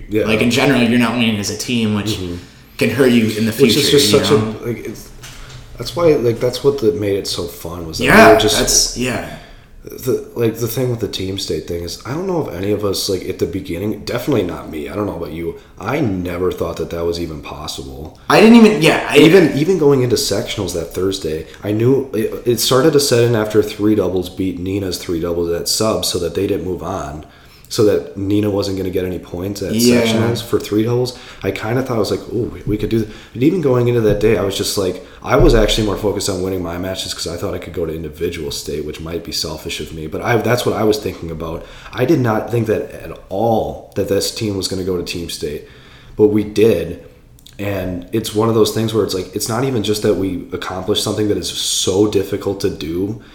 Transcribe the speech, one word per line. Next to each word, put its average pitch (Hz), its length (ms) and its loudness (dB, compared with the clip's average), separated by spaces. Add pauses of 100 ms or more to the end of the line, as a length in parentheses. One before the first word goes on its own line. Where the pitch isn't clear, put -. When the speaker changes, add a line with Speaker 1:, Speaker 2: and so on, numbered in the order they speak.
Speaker 1:
Yeah. 107 160 2
Speaker 2:
like, 110 160 2
in 120 100 4
general, 127 320 4
you're 117 160 4
not 120 160 2
winning 113 240 2
as 101 120 -4
a 92 60 -4
team, 113 380 0
which 104 220 -2
Speaker 1:
Mm-hmm. 90 180 -6 (440)
Speaker 2:
can 120 120 2
hurt 127 200 4
you 110 260 4
in 110 100 0
the 107 60 0
future, 113 260 4
Speaker 1:
Which - 60 2
is - 60 0
just 143 220 4
Speaker 2:
you 143 80 6
Speaker 1:
such - 100 0
Speaker 2:
know? 110 320 2
Speaker 1:
a, - 60 -10
like, 113 180 -8
it's, - 220 -14 (680)
that's - 200 -10
why, 165 180 6
like, 117 240 2
that's 123 240 -2
what - 160 4
the, 107 140 4
made 101 240 0
it 95 100 -6
so - 220 -6
fun 85 400 -12
was - 100 -8
that - 60 -2
we - 40 2
Speaker 2:
Yeah, 214 260 8
Speaker 1:
were - 40 6
just - 200 2
Speaker 2:
that's, - 380 2
yeah. 117 420 -4 (440)
Speaker 1:
The, - 520 -4
like, 117 240 0
the 120 80 -2
thing 127 240 -2
with 117 80 -2
the 107 80 -2
team 95 320 -6
state - 300 -4
thing 85 160 -6
is, - 200 -10
I 113 80 -6
don't 175 140 -4
know 175 180 0
if - 80 -8
any 98 200 -2
of 101 120 0
us, 95 240 -2
like, 95 200 -2
at 90 100 -6
the 98 80 0
beginning, 87 580 -6
definitely 113 380 2
not 80 260 -6
me, 73 200 -8
I 78 80 -10
don't 104 100 0
know 90 80 -4
about 82 180 -8
you, 82 220 -6 (240)
I 120 220 -2
never 90 500 0
thought 85 280 -4
that 80 120 -6
that 85 160 -2
was 85 140 -2
even 78 200 -8
possible. 71 760 -12 (100)
Speaker 2:
I 147 120 6
didn't 226 160 12
even, 208 260 8
yeah, - 260 4
I 139 100 4
Speaker 1:
Even, 156 380 6
even 170 220 2
going 143 240 4
into 113 140 2
sectionals 98 580 -2
that 82 180 -6
Thursday, 85 540 -4 (160)
I 101 80 -2
knew, 120 420 2
it, 107 320 -4
it 120 160 2
started 139 340 4
to 143 60 6
set 123 220 4
in 120 140 4
after 107 260 2
three 107 320 0
doubles 90 340 0
beat 95 300 -4
Nina's 92 400 -4
three 85 220 -4
doubles 85 320 -2
at 85 160 -4
sub, 104 360 0
so - 140 -2
that 85 160 -4
they 98 140 0
didn't 87 180 -2
move 87 160 -6
on, 78 420 -8 (440)
so - 140 0
that 98 340 2
Nina 104 320 0
wasn't 98 280 -2
gonna 92 140 -4
get 92 140 -2
any 90 140 -4
points 95 420 -8
at 98 140 -4
Speaker 2:
Yeah. 120 260 2
Speaker 1:
sectionals 113 400 0
for - 200 -2
three 107 240 -2
doubles. 123 340 -2 (240)
I 98 80 -2
kinda 117 320 -2
thought, 123 140 -4
I - 20 2
was 98 140 -2
like, 92 80 0 (120)
"Ooh, - 220 -2
we, - 100 -14
we 104 120 -2
could 104 140 -4
do 113 100 0
that." 104 80 -6 (240)
But 117 100 -6
even 165 180 4
going 123 280 2
into 120 140 2
that 104 180 2
day, 107 160 4
I 104 80 0
was 98 120 -2
just - 220 -4
like, 92 260 -2 (160)
I 110 140 0
was 147 180 6
actually 110 320 4
more 98 120 0
focused 98 320 -2
on 92 140 -2
winning 92 200 -2
my 85 160 -6
matches 92 340 -6
'cause - 140 -8
I 85 100 -6
thought 87 180 -6
I 85 40 -6
could 82 140 -12
go 85 120 -4
to 80 80 -4
individual 78 600 -6
state, 73 320 -6
which 76 160 -10
might 82 240 -8
be 78 80 -10
selfish 80 480 -6
of 78 120 -12
me, 80 140 -10
but 85 160 -8
I, 117 140 2
that's 113 280 0
what 98 120 0
I 107 80 0
was 107 140 2
thinking 85 340 -8
about. 80 340 -8 (260)
I 120 120 -2
did 151 160 2
not 110 320 -2
think 113 160 0
that 90 140 0 (100)
at 71 260 -14 (120)
all 110 640 -2
that 98 120 0
this 98 220 0
team 104 260 -4
was 90 120 -4
gonna 95 160 -4
go 92 120 -2
to 85 60 -4
team 85 260 -8
state, 76 360 -8 (520)
but 107 120 6
we 104 160 2
did. - 580 2 (560)
And 92 540 -6
it's 107 200 -4
one 107 160 2
of 113 60 2
those 107 160 4
things 110 240 -2
where 107 80 2
it's 92 100 -2
like, 92 220 -6
it's 104 140 -4
not 117 160 -2
even 131 180 -2
just 104 200 -2
that 107 120 4
we 92 380 -4
accomplished 92 500 -4
something 107 280 0
that 95 60 0
is 87 120 -6
so - 580 0
difficult 98 540 -2
to 95 100 0
do. 95 520 -6 (120)